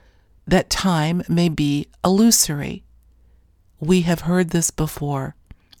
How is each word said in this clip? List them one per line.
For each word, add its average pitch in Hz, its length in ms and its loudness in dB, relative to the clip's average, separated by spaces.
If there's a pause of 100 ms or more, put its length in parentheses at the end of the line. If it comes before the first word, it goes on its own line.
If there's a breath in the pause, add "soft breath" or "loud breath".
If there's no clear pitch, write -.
(460)
that 180 240 2
time 170 580 0
may 170 220 2
be 147 380 -2 (140)
illusory. 185 800 0 (960)
We 180 240 2
have 165 180 0
heard 175 300 0
this 170 200 0
before. 143 640 -6 (460)